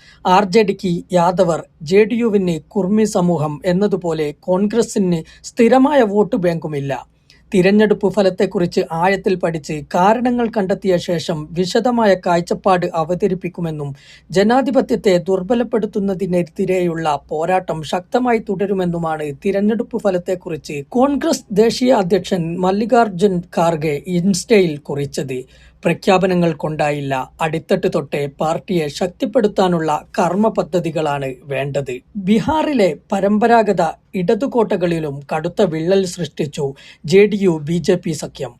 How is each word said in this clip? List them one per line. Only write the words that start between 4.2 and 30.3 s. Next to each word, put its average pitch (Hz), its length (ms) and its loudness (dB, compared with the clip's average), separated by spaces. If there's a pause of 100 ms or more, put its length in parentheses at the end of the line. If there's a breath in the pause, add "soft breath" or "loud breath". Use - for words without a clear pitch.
കോൺഗ്രസിന് 196 1040 -2
സ്ഥിരമായ 262 560 4
വോട്ട് 208 340 2
ബാങ്കുമില്ല. 151 760 -4 (420 soft breath)
തിരഞ്ഞെടുപ്പ് 202 560 4
ഫലത്തെക്കുറിച്ച് 190 720 0 (100)
ആഴത്തിൽ 190 440 0
പഠിച്ച് 165 480 -4 (120)
കാരണങ്ങൾ 233 600 2
കണ്ടെത്തിയ 190 400 0
ശേഷം 160 540 -4
വിശദമായ 220 600 2
കാഴ്ചപ്പാട് 180 840 0
അവതരിപ്പിക്കുമെന്നും 170 1000 -4 (360 loud breath)
ജനാധിപത്യത്തെ 220 840 2
ദുർബലപ്പെടുത്തുന്നതിനെതിരെയുള്ള 185 2000 -2 (100)
പോരാട്ടം 170 540 -2
ശക്തമായി 226 540 -2
തുടരുമെന്നുമാണ് 170 960 -4 (120)
തിരഞ്ഞെടുപ്പ് 214 520 0
ഫലത്തെക്കുറിച്ച് 180 920 -4
കോൺഗ്രസ് 277 640 0
ദേശീയ 233 420 2
അധ്യക്ഷൻ 180 640 -2
മല്ലികാർജുൻ 196 840 0 (160)
ഖാർഗെ 160 500 0
ഇൻസ്റ്റയിൽ 180 680 2
കുറിച്ചത്. 143 680 -6 (400 soft breath)
പ്രഖ്യാപനങ്ങൾ 175 680 2
കൊണ്ടായില്ല, 147 800 -4 (100)
അടിത്തട്ട് 165 540 -2
തൊട്ടേ 143 340 -4 (100)
പാർട്ടിയെ 170 480 -2
ശക്തിപ്പെടുത്താനുള്ള 185 1160 0 (140)
കർമ്മ 196 280 2